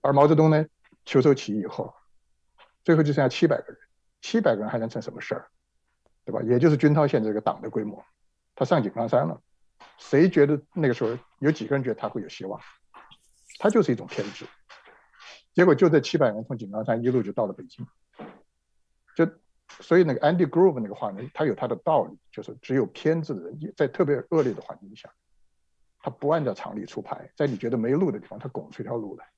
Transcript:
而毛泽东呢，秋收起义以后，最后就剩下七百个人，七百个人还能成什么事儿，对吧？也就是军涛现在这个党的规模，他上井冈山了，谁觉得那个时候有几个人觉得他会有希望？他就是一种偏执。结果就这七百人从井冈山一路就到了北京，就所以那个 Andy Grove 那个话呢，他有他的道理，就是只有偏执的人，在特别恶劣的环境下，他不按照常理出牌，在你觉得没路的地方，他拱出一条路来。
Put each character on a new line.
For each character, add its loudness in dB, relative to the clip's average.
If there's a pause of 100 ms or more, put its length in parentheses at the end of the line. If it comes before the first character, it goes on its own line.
而 2
毛 8
泽 6
东 6
呢， 4 (400)
秋 2
收 6
起 -6
义 -2
以 -6
后， -10 (920)
最 6
后 4
就 2
剩 2
下 4
七 2
百 2
个 -10
人， -20 (420)
七 -2
百 2
个 -4
人 -4
还 -4
能 -4
成 -8
什 -12
么 -16
事 -6
儿， -14 (760)
对 -10
吧？ -4
也 2
就 6
是 2
军 4
涛 4
现 0
在 -2
这 -2
个 -2
党 -4
的 -10
规 -6
模， -12 (500)
他 -2
上 0
井 -4
冈 -6
山 2
了， -8 (580)
谁 4
觉 4
得 0 (120)
那 -2
个 2
时 -6
候 -4 (220)
有 2
几 -4
个 -2
人 -2
觉 -4
得 -4
他 -6
会 -8
有 -12
希 -16
望？ -10 (960)
他 2
就 4
是 0
一 2
种 -12
偏 -8
执。 -18 (1080)
结 6
果 8
就 4
这 6
七 -6
百 4
人 -6
从 -10
井 -12
冈 -6
山 -2
一 0
路 0
就 -6
到 -2
了 -6
北 -14
京， -18 (1300)
就 0 (520)
所 2
以 6
那 0
个 -6
Andy 2
Grove 2
那 -6
个 -10
话 -8
呢， -14 (140)
他 -2
有 0
他 -6
的 -4
道 0
理， -16 (140)
就 -14
是 -14
只 -6
有 2
偏 -2
执 -8
的 -10
人， -14
在 0
特 0
别 0 (140)
恶 2
劣 0
的 -14
环 -16
境 -20
下， -20 (840)
他 -10
不 -6
按 0
照 -2
常 -12
理 -10
出 -12
牌， -12
在 -2
你 -4
觉 -6
得 -2
没 -2
路 0
的 -6
地 -18
方， -16
他 -12
拱 -12
出 -14
一 -10
条 -8
路 -10
来。 -20 (120)